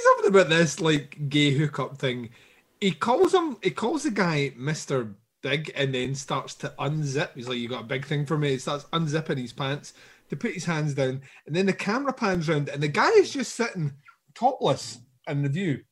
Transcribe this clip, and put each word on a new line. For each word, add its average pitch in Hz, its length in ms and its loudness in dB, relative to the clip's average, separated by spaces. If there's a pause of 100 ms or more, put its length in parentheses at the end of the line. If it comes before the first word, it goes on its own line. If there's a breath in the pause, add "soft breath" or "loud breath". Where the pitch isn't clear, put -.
something 494 280 6
about 190 180 8
this, 165 320 2
like, 151 480 0
gay 147 240 4
hookup 139 440 -2
thing? 123 340 -4 (500 soft breath)
He 196 100 2
calls 269 420 2
him, 330 300 2
he 185 80 2
calls 285 320 -2
the 302 80 -2
guy 160 460 0
Mister 127 580 -4 (280)
Big, 147 340 -2
and 135 180 0
then 127 220 -2
starts - 400 -6
to - 140 -8 (100)
unzip. 147 560 -2
He's 120 100 -12
like, 123 120 -4
"You 117 100 -4
got 120 140 -6
a 117 40 -14
big 135 180 -4
thing 147 220 -2
for 160 100 -2
me?" 147 160 0
He 131 60 -2
starts 147 340 -6
unzipping 156 460 0
his 123 140 -8
pants 143 400 -6 (380 soft breath)
to 160 60 -6
put 202 180 -4
his 180 100 -8
hands 156 300 0
down, 135 260 0 (260 soft breath)
and 147 80 -6
then 190 120 2
the 185 60 4
camera 247 400 -2
pans 185 360 0
round, 147 200 0
and 143 140 -4
the 156 60 0
guy 208 220 2
is 415 220 6
just 269 220 -4
sitting 175 380 -4 (420 soft breath)
topless - 640 0 (300)
in 143 140 -2
the 143 60 2
view. 151 440 -2